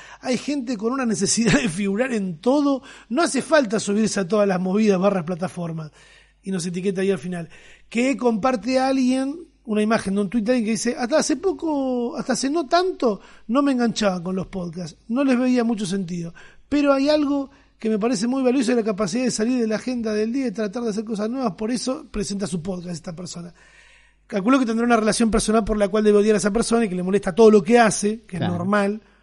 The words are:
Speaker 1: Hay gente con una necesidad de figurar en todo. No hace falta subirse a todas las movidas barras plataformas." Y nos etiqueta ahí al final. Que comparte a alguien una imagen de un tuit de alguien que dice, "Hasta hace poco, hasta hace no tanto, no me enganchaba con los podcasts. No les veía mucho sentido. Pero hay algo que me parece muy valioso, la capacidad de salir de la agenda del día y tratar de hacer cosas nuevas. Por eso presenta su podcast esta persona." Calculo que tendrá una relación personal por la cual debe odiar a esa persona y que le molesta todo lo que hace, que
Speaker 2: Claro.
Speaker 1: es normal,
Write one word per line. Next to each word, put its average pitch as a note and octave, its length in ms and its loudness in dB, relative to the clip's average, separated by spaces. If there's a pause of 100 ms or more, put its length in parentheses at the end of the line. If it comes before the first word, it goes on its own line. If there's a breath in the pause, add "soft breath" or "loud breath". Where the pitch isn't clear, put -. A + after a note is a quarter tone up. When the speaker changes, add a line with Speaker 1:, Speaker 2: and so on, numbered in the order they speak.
(200 loud breath)
Speaker 1:
Hay B3+ 180 -2
gente C4 400 -4
con A3+ 140 -2
una C4+ 120 -2
necesidad G#3+ 560 2
de A#3+ 80 0
figurar G3+ 460 -2
en F#3 240 -4
todo. C#4 440 2 (280 loud breath)
No C#4 120 0
hace C#4 200 0
falta B3 360 2
subirse G3+ 420 0
a F#3 80 -4
todas G#3 200 2
las F3+ 120 0
movidas G3 380 2
barras F#3+ 260 0
plataformas." E3 680 -8 (520 soft breath)
Y F#3+ 100 -10
nos F3 120 -4
etiqueta F#3 380 -2
ahí G3 80 2
al G3 80 2
final. F3 300 -8 (400 soft breath)
Que B3 280 0
comparte A#3+ 600 0
a C4 100 0
alguien C4+ 520 0 (260)
una G#3+ 160 0
imagen G#3+ 320 0
de G3+ 80 0
un F#3 80 -4
tuit A#3 140 -2
de A#3+ 80 2
alguien B3 140 2
que A3 60 -2
dice, A#3+ 260 -2
"Hasta B3+ 200 0
hace D#4 180 0
poco, C4+ 800 -2
hasta B3+ 180 -4
hace C4 140 -2
no D4+ 180 -2
tanto, E4+ 540 0 (280 soft breath)
no C4 140 2
me C#4 100 2
enganchaba G#3+ 500 0
con F#3 140 -6
los F3 100 -6
podcasts. F3 500 -10 (120)
No B3 160 0
les C4 140 2
veía B3+ 260 2
mucho A3 200 -2
sentido. E3+ 480 -6 (360 loud breath)
Pero C#4+ 260 2
hay C4+ 160 2
algo C#4+ 400 0 (280 soft breath)
que A3 120 -2
me A3 80 0
parece A3 280 -2
muy C4 160 -2
valioso, B3 320 2
la A#3 80 2
capacidad G#3 420 -2
de A3+ 60 0
salir A#3+ 300 -2
de A3+ 60 0
la G#3+ 100 -2
agenda A3+ 380 -4
del G#3+ 180 -2
día C4+ 140 -2
y A#3 40 -2
tratar G#3+ 320 -6
de A3+ 80 -2
hacer G#3+ 140 -4
cosas G#3+ 240 -4
nuevas. B3 240 -2
Por A3 180 -6
eso C4 400 -4
presenta G3+ 360 -6
su E3 160 -4
podcast F3+ 320 -8
esta E3 200 -12
persona." E3+ 380 -14 (720 soft breath)
Calculo A3 320 2
que C4 60 2
tendrá A3+ 220 0
una A#3+ 100 6
relación A3 340 2
personal G#3+ 360 2
por G#3+ 100 -2
la G3+ 120 2
cual G#3+ 140 0
debe G#3 160 6
odiar G#3+ 160 4
a G3+ 40 4
esa G3+ 120 2
persona A#3 360 0
y - 20 -2
que F3 60 -4
le F3+ 80 -4
molesta F#3+ 320 -2
todo A3 160 10
lo G#3+ 120 8
que A3+ 160 6
hace, G#3+ 440 2
que F3 160 -12
Speaker 2:
Claro. F3 160 0
Speaker 1:
es F3 40 -4
normal, G3+ 440 0 (200 soft breath)